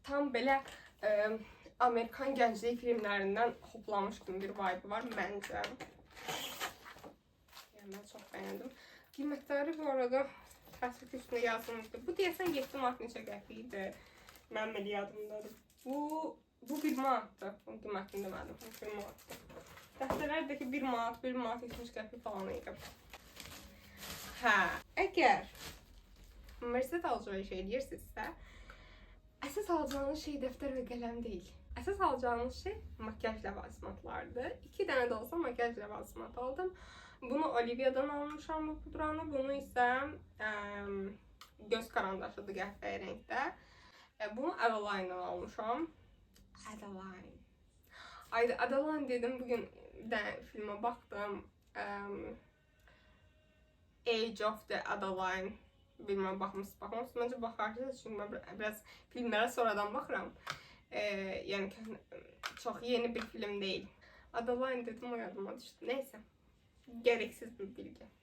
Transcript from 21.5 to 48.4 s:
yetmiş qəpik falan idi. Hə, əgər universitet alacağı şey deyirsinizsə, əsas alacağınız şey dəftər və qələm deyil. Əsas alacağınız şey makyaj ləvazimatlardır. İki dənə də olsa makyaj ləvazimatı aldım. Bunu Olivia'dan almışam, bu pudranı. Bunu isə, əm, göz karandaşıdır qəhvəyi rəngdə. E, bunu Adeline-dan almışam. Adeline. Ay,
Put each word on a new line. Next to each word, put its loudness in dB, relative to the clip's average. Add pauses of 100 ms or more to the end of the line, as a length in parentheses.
yetmiş -8
qəpik -8
falan -2
idi. -6 (1700)
Hə, 10 (480)
əgər 8 (1120)
universitet 2
alacağı 0
şey -2
deyirsinizsə, -2 (1200)
əsas -2
alacağınız 0
şey -2
dəftər -2
və -2
qələm -4
deyil. -6 (300)
Əsas 0
alacağınız 4
şey -4 (200)
makyaj -2
ləvazimatlardır. -6 (180)
İki 0
dənə 6
də 0
olsa -2
makyaj 0
ləvazimatı -8
aldım. -2 (500)
Bunu 4
Olivia'dan 4
almışam, -2
bu -4
pudranı. -2
Bunu 0
isə, 4 (520)
əm, -2 (760)
göz 2
karandaşıdır -2
qəhvəyi -4
rəngdə. -2 (760)
E, -2
bunu 2
Adeline-dan 2
almışam. -2 (800)
Adeline. -12 (920)
Ay, 8